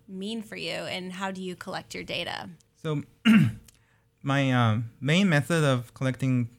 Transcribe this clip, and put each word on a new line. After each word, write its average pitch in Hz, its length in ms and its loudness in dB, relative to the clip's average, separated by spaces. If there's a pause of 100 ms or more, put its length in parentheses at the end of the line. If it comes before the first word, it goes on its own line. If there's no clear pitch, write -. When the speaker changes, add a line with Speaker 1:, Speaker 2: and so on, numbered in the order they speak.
Speaker 1:
mean 202 360 -8
for 208 140 -14
you, 165 160 -6
and 180 420 -8
how 190 160 -6
do 185 100 -10
you 180 160 -8
collect - 380 -10
your 180 100 -10
data? - 460 -8 (320)
Speaker 2:
So 151 220 -4 (200)
<clears throat> - 960 0
my, 135 300 0
uh, 113 280 4 (200)
main 175 300 2
method 156 340 2
of 127 300 0
collecting 131 640 0